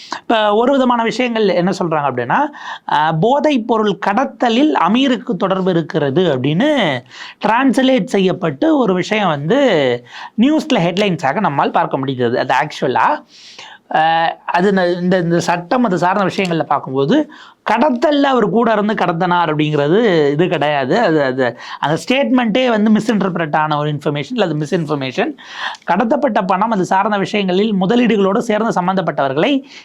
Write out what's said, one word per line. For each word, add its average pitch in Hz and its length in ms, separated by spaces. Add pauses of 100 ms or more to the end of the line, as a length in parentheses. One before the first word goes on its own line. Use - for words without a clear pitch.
(200)
இப்ப 214 340
ஒரு 240 180
விதமான 247 300
விஷயங்கள் 226 460
என்ன 175 220
சொல்றாங்க 160 400
அப்படின்னா, 123 280 (520)
அஹ், 156 300
போதைப் 262 460
பொருள் 214 400
கடத்தலில் 247 680 (140)
அமீருக்கு 254 480
தொடர்பு 190 340
இருக்கிறது 160 680
அப்படின்னு 156 340 (760)
டிரான்ஸ்லேட் 254 580
செய்யப்பட்டு 185 760
ஒரு 196 160
விஷயம் 196 340
வந்து 160 320 (800)
நியூஸ்ல 269 360
ஹெட்லைன்ஸாக 180 680
நம்மால் 165 300
பார்க்க 165 280
முடிகிறது. 127 400
அது 131 160
ஆக்சுவலா 135 520 (840)
அஹ், 165 380 (160)
அது 180 260
ந-, 185 180 (100)
இந்த, 185 180
இந்த 170 220
சட்டம் 175 440
அது 185 140
சார்ந்த 190 260
விஷயங்கள்ல 175 420
பார்க்கும்போது 139 500 (500)
கடத்தல்ல 277 640
அவர் 240 180
கூட 233 240
இருந்து 208 220
கடத்தினார் 175 560
அப்படிங்கிறது 151 480 (320)
இது 151 180
கிடையாது. 147 500
அது, 170 240
அது 131 220 (340)
அந்த 147 180
ஸ்டேட்மெண்ட்டே 254 720
வந்து 220 220
மிஸ்இன்டர்பிரட் 190 680
ஆன 156 220
ஒரு 147 120
இன்ஃபர்மேஷன், 147 460
இல்ல 202 120
அது 151 80
மிஸ்இன்ஃபர்மேஷன். 151 760 (540)
கடத்தப்பட்ட 233 600
பணம் 202 300
அது 180 80
சார்ந்த 202 340
விஷயங்களில் 196 560
முதலீடுகளோடு 196 640
சேர்ந்து 220 340
சம்பந்தப்பட்டவர்களை 175 800 (320)